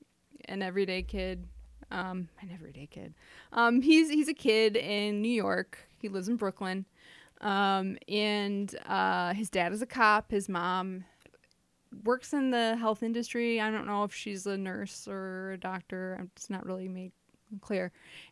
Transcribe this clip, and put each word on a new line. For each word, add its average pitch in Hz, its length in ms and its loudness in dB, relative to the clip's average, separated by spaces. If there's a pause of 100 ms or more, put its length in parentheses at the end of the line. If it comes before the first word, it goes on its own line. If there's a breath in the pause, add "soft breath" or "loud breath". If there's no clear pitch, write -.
(460)
an 196 160 -6
everyday 185 420 0
kid. 185 440 -6 (420)
Um, 185 380 -4 (140)
an 196 120 -12
everyday 151 340 -16
kid. - 260 -16 (400 loud breath)
Um, 233 280 6
he's, 311 280 10
he's 302 180 2
a 311 60 -2
kid 220 420 4
in 208 460 0
New 220 120 0
York. 196 440 0 (220)
He 214 100 -6
lives 190 180 -4
in 233 80 0
Brooklyn. 190 500 -2 (540 soft breath)
Um, 196 580 2 (120)
and, 202 640 0 (100)
uh, 185 480 2
his 208 160 -4
dad 175 220 0
is 214 100 -4
a 247 60 -2
cop. 220 440 4
His 202 180 0
mom 185 560 -2 (1000 soft breath)
works 247 280 0
in 269 180 2
the 233 260 2
health 220 260 0
industry. 233 560 0
I 214 120 0
don't 220 140 -4
know 208 200 0
if 196 80 -8
she's 196 320 -8
a 202 120 -2
nurse 196 500 -6
or 190 440 -8
a 190 60 -8
doctor. 185 680 -8 (100)
It's - 140 -16
not 190 160 -6
really 185 220 -6
made 185 240 -10 (480)
clear. 185 320 -2 (400 loud breath)